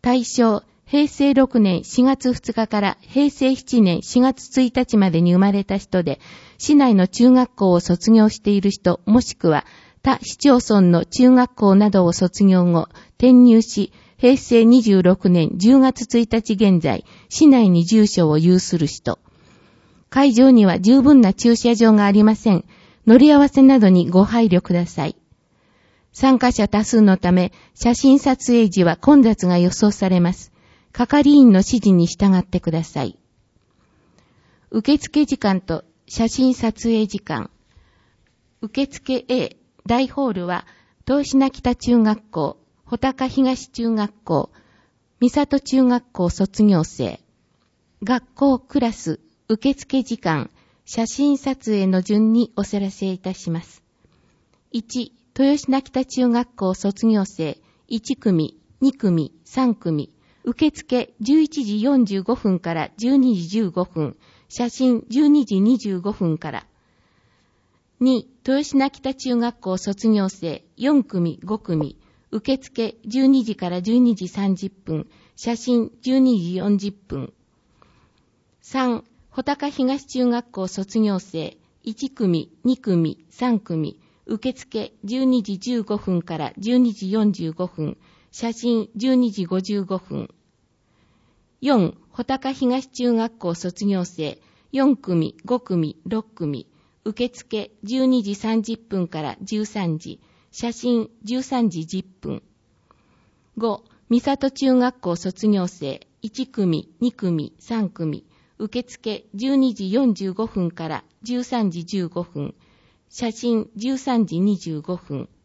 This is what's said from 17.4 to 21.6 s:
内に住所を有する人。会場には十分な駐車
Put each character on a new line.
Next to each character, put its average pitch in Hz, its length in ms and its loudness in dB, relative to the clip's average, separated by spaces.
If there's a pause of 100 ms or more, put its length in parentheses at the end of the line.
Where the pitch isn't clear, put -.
内 247 200 6
に 170 160 4
住 214 220 4
所 170 240 2
を 151 80 2
有 180 200 4
す 180 200 -2
る 156 80 0
人。 - 320 -8 (880)
会 269 240 2
場 254 180 6
に 226 160 8
は 175 120 2
十 233 240 4
分 277 180 8
な 196 140 4
駐 233 220 2
車 233 180 0